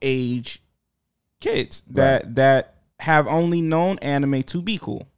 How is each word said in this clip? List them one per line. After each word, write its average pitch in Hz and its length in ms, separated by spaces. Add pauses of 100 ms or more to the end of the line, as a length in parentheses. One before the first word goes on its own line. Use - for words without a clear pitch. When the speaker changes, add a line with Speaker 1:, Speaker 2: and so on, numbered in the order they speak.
Speaker 1:
age 123 600 (760)
kids - 500
that, 135 340
Speaker 2:
Right. 113 120
Speaker 1:
that 131 380 (260)
have 151 260
only 170 340
known 165 380
anime 139 460
to 175 180
be 202 160
cool. - 280 (120)